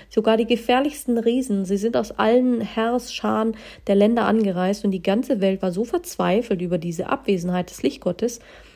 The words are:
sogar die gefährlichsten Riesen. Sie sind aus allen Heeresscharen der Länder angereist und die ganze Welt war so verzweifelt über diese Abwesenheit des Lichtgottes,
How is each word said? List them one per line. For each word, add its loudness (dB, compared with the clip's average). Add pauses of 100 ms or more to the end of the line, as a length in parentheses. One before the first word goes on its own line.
sogar 2
die 2
gefährlichsten 0
Riesen. 0
Sie -2
sind 0
aus -2
allen 2
Heeresscharen -2 (300)
der 2
Länder 4
angereist 2
und 2
die -4
ganze 0
Welt 2
war 0
so -2
verzweifelt -2
über -2
diese -6
Abwesenheit -2
des -12
Lichtgottes, -4 (360)